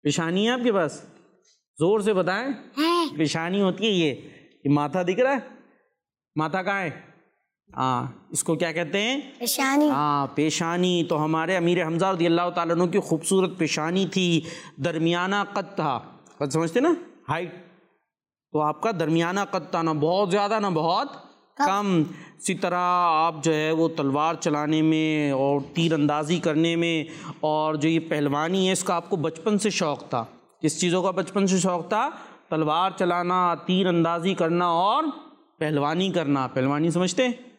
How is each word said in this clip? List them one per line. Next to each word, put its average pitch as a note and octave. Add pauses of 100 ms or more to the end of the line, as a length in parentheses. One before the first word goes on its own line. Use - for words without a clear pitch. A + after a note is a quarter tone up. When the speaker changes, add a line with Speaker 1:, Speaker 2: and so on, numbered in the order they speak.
Speaker 1:
پیشانی E3+
ہے A3+
آپ B3+
کے A#3+
پاس؟ F3 (760)
زور G3
سے G#3
بتائیں۔ F#3 (320)
Speaker 2:
ہے۔ E4
Speaker 1:
پیشانی E3
ہوتی F#3+
ہے A3
یہ، E3 (500)
یہ C#3
ماتھا D3
دکھ F#3
رہا C4
ہے؟ C4+ (960)
ماتھا D#3
کہاں G3
ہے؟ E3+ (800)
ہاں، B2+ (240)
اس D#3+
کو E3
کیا E3
کہتے E3+
ہیں؟ B3+ (180)
Speaker 2:
پیشانی۔ C#4
Speaker 1:
ہاں، C#3+
پیشانی۔ E3+
تو D3+
ہمارے D#3+
امیر F3
حمزہ E3
رضی F3+
اللہ F3
تعالیٰ E3+
عنہ F3
کی G3+
خوبصورت F#3
پیشانی E3+
تھی، F3 (440)
درمیانہ F3 (100)
قد F#3+
تھا، C#3+ (400)
قد C#3+
سمجھتے E3
نا؟ E4 (360)
Height۔ E3 (1000)
تو D3+
آپ D3+
کا A3+
درمیانہ E3+ (100)
قد E3+
تھا، E3+
نہ E3 (100)
بہت F3+
زیادہ G3+
نہ G#3
بہت F3 (400)
Speaker 2:
کم۔ C4+
Speaker 1:
کم۔ G3 (360)
اسی -
طرح F3+
آپ F3 (100)
جو D#3+
ہے D#3
وہ D#3+ (100)
تلوار D3
چلانے D#3
میں D#3
اور C#3 (140)
تیر E3
اندازی D3+
کرنے D#3+
میں، E3+ (360)
اور D#3
جو D3+
یہ E3
پہلوانی D3+
ہے، F#3
اس F3+
کا G3
آپ E3+
کو G3+
بچپن E3
سے G3+
شوق D3
تھا۔ A#2+ (380)
کس D3+
چیزوں F3+
کا F#3+
بچپن F#3+
سے F#3
شوق F3
تھا؟ A3+ (400)
تلوار D#3+
چلانا، F3+ (120)
تیر F#3
اندازی E3+
کرنا F3 (140)
اور A#3 (540)
پہلوانی D#3
کرنا۔ C#3+
پہلوانی C#3+
سمجھتے F3+
ہیں؟ B3 (260)